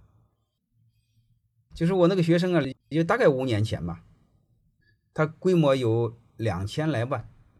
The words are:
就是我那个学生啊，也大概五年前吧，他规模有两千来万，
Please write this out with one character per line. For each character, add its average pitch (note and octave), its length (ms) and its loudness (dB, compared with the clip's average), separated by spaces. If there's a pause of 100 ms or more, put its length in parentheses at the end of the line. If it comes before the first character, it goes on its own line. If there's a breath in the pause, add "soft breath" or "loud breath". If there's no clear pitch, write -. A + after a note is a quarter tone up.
(1700)
就 E3 140 -2
是 F#3+ 60 0
我 F3 160 4
那 G3+ 40 2
个 F#3 80 2
学 E3+ 160 2
生 F3+ 160 0
啊， E3 80 2 (280)
也 E3 160 0
大 F#3 100 0
概 A3+ 140 4
五 C3 160 0
年 G#2+ 180 0
前 E2+ 220 -6
吧， E2+ 180 -10 (1080)
他 D#3 120 -2
规 F3+ 300 0
模 D3 180 4
有 A#2 460 0 (160)
两 G2 320 -4
千 D#3 220 -4
来 A#2+ 160 -2
万， C3 240 -8 (300)